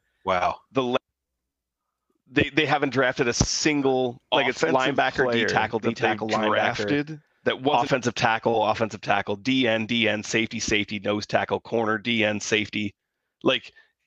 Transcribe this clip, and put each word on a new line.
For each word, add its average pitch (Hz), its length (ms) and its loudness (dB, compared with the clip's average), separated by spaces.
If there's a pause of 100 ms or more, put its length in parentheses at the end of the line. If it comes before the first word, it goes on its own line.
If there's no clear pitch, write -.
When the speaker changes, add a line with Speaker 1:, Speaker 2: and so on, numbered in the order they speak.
(240)
Speaker 1:
Wow. 90 360 0 (100)
Speaker 2:
The 131 140 -2
la-, 123 120 0 (1300)
they, 139 200 0
they 143 160 2
haven't 143 240 0
drafted 127 360 2
a 120 60 2
single, 131 1000 0
like, 127 160 4
it's 127 160 -2
Speaker 1:
Offensive 135 320 2
Speaker 2:
linebacker, 131 220 0
D 143 80 2
Speaker 1:
player 120 240 2
Speaker 2:
tackle, 110 320 0
Speaker 1:
that 120 80 -4
Speaker 2:
D 117 80 -2
tackle, 107 320 -2
Speaker 1:
they 110 80 0
drafted. 110 720 0
Speaker 2:
linebacker 156 120 -14 (220)
that 120 200 -2
was 135 220 2
offensive 123 300 0
tackle, 113 500 0
offensive 107 360 -2
tackle, 101 340 -2
D 127 320 0
N, 110 200 0
D 113 220 2
N, 104 140 0
safety, 113 380 -2
safety, 104 400 -2
nose 104 260 -2
tackle, 101 320 -2
corner, 110 400 -2
D 113 260 0
N, 107 140 0
safety. 107 560 -2 (480)
Like, 131 300 -2 (340)